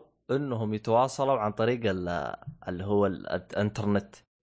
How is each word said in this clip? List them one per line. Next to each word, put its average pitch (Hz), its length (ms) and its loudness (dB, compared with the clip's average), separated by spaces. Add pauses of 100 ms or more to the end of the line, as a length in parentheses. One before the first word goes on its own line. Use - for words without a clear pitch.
(320)
إنهم 120 420 0
يتواصلوا 127 680 2
عن 104 120 0
طريق 117 340 0
ال-، 87 500 -2 (320)
اللي 92 160 -4
هو 101 220 4
ال-، 95 220 -2
الإنترنت، 101 880 -2 (280)